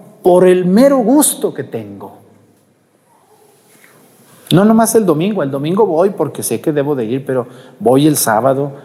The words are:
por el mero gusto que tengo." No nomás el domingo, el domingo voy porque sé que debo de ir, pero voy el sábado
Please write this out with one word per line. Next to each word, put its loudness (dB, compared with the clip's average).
por 4
el 2
mero 4
gusto 0
que -10
tengo." -14
No 4
nomás 2
el 2
domingo, -2
el -4
domingo -2
voy 0
porque -6
sé -6
que -4
debo -2
de -4
ir, -6
pero -4
voy 2
el 0
sábado -2